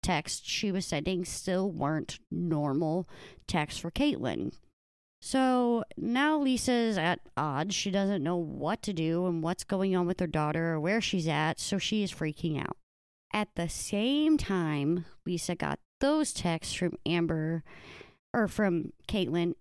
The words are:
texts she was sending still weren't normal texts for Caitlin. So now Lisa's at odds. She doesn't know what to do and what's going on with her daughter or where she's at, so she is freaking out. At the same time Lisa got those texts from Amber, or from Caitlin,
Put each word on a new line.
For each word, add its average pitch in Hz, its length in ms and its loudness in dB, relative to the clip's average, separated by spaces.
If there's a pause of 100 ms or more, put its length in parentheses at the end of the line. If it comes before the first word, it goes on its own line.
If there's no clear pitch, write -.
texts - 440 -2
she - 240 -2
was 185 140 -2
sending 175 400 -2
still 190 460 -2
weren't 156 480 -2 (120)
normal 160 800 0 (380)
texts 151 320 -2
for 170 120 -6
Caitlin. - 600 0 (680)
So 247 640 2 (140)
now 285 400 2
Lisa's 240 600 2
at 170 220 2 (160)
odds. 151 400 0
She - 160 -2
doesn't 196 320 2
know 175 140 0
what 156 460 -2
to 208 100 -4
do 165 320 2
and 170 180 0
what's 170 220 -2
going 190 300 2
on 180 120 4
with 185 140 -2
her 180 60 0
daughter 156 460 0
or 156 60 -2
where 190 220 0
she's 170 260 0
at, 156 320 0
so - 180 -2
she 214 260 0
is 196 100 -4
freaking 156 480 -2
out. - 160 -6 (560)
At 208 220 -2
the 170 140 -2
same 285 680 2
time 165 680 0 (200)
Lisa 175 300 -2
got - 240 -4 (200)
those 302 340 2
texts - 400 -2
from - 320 -2
Amber, 165 580 0 (680)
or 220 140 2
from 190 460 0 (140)
Caitlin, 170 540 2